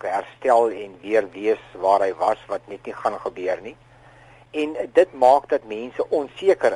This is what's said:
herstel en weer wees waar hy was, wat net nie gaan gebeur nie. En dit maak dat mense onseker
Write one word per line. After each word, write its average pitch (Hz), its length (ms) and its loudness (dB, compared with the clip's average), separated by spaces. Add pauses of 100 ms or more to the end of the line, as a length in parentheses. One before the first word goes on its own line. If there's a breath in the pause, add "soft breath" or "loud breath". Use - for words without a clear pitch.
herstel 113 680 0
en 98 300 -12
weer 101 300 0
wees 101 320 -2 (100)
waar 95 280 2
hy 98 140 0
was, 107 320 0
wat 101 220 -10
net - 180 -14
nie 107 80 -12
gaan 104 260 -4
gebeur 90 420 -6
nie. 117 140 -16 (760 soft breath)
En 151 260 -6 (160)
dit 180 220 4
maak 135 340 4
dat 143 160 -2
mense 113 460 -8
onseker 156 640 0